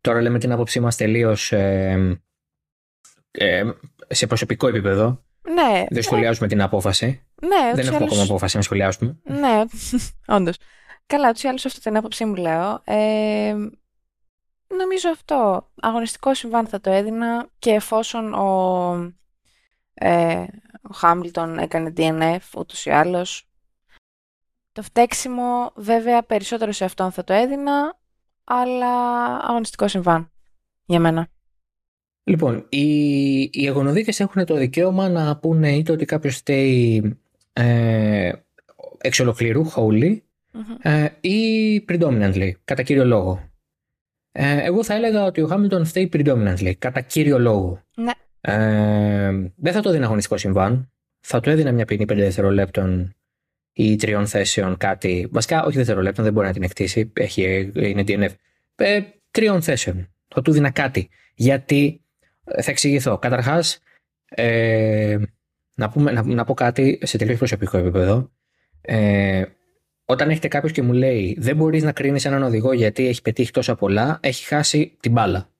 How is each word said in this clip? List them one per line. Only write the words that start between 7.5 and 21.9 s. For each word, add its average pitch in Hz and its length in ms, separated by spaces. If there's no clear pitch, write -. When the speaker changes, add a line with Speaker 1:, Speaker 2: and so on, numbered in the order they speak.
Speaker 2:
ούτως 262 40
ή 262 100
Speaker 1:
έχουμε 302 100
Speaker 2:
άλλως. 302 140
Speaker 1:
ακόμα 104 120
απόφαση - 320
να 104 60
σχολιάσουμε. 98 600
Speaker 2:
Ναι, 262 400
<laughs> 208 100
όντως. 175 180
Καλά, 277 220
ούτως 226 140
ή 277 40
άλλως 262 180
αυτή - 140
την 214 180
άποψή 226 280
μου 208 100
λέω. 175 480
Ε, 214 680
νομίζω 370 420
αυτό. 233 600
Αγωνιστικό 233 520
συμβάν 233 340
θα 202 140
το 190 100
έδινα 226 580
και 233 120
εφόσον 220 640
ο, 180 800
ε, 170 500
ο 202 120
Χάμιλτον 170 640
έκανε 165 400